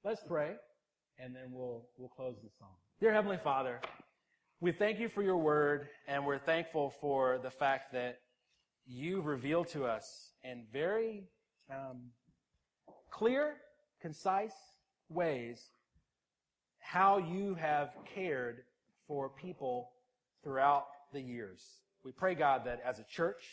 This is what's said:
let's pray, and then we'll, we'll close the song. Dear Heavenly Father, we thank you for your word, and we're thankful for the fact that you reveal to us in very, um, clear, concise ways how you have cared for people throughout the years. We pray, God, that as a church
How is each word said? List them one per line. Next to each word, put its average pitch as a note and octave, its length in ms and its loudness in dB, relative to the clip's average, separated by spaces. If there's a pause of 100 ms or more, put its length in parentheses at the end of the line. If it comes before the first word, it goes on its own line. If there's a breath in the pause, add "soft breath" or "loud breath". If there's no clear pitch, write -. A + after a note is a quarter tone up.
let's G#3+ 180 -2
pray, D#3 320 -2 (640)
and B2+ 160 -14
then B2+ 160 -14
we'll, B2 320 -8 (160)
we'll B2+ 120 -14
close B2+ 260 -10
the G#2+ 120 -20 (100)
song. F#2 180 -20 (240)
Dear G#3+ 120 6
Heavenly G3+ 260 4
Father, C3+ 420 0 (800)
we F3 100 4
thank G#3 300 2
you A#3 80 0
for G3+ 140 -2
your F#3+ 140 4
word, D3 520 4 (180)
and C#3+ 180 -2
we're C#3 140 2
thankful D#3+ 600 0
for C3 420 4
the B2+ 80 -6
fact C3+ 420 0
that B2 280 -4 (680)
you D3 340 -4
reveal D3+ 440 0
to C#3 200 -4
us - 460 -4 (140)
in B2 280 -10
very, G3+ 520 -2 (440)
um, C3 420 -12 (1000)
clear, C4+ 460 2 (440)
concise F#3+ 540 -2 (540)
ways C3+ 520 -2 (1160)
how G3 400 6
you F#3 380 -2
have D3+ 340 0 (240)
cared C3 440 -4 (500)
for C#3 200 -4
people C3 640 -8 (540)
throughout C#3 420 4 (260)
the C#3 80 -8
years. A#2 440 -10 (400)
We C3 80 -12
pray, F#3 240 2
God, C#3 300 4
that A#2+ 180 -4
as B2 160 -2
a A2 40 -16
church F3+ 380 -2 (100)